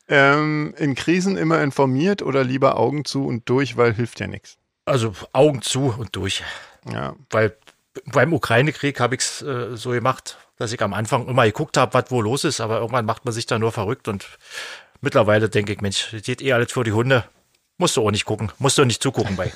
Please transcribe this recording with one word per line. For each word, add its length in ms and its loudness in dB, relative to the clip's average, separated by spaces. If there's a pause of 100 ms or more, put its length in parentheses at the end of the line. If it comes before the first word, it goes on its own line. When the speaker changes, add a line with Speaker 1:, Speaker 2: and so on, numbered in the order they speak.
Speaker 1:
Ähm, 680 4
in 160 0
Krisen 420 2
immer 280 2
informiert 580 2
oder 220 0
lieber 340 2
Augen 280 0
zu 200 -4
und 240 -4
durch, 260 0
weil 200 4
hilft 240 -6
ja 80 -6
nix? 300 -14 (280)
Speaker 2:
Also 280 0 (200)
Augen 280 4
zu 340 0
und 200 -10
durch. 260 -4 (500)
Speaker 1:
Ja. 240 -6 (140)
Speaker 2:
Weil 260 2 (560)
beim 220 4
Ukraine-Krieg 640 0
hab 140 0
ich's, 300 -4
äh, 340 -6
so 140 -6
gemacht, 460 -2 (200)
dass 160 -6
ich 80 -4
am 140 -2
Anfang 320 -2
immer 180 4
geguckt 320 0
hab, 160 2
was 160 2
wo 120 0
los 220 0
ist, 160 -2
aber 200 -2
irgendwann 260 -2
macht 180 -4
man 80 -4
sich 140 -6
da 140 -2
nur 120 0
verrückt 360 -4
und 180 -6 (720)
mittlerweile 480 4
denk 220 0
ich, 120 -4
Mensch, 300 -4
das 120 -10
geht 180 -6
eh 120 0
alles 180 0
für 120 -2
die 80 -2
Hunde. 320 2 (540)
Musst 200 0
du 80 2
auch 40 2
nicht 160 0
gucken, 320 -4
musst 220 0
du 60 6
nicht 180 -2
zugucken 320 0
bei. 200 -4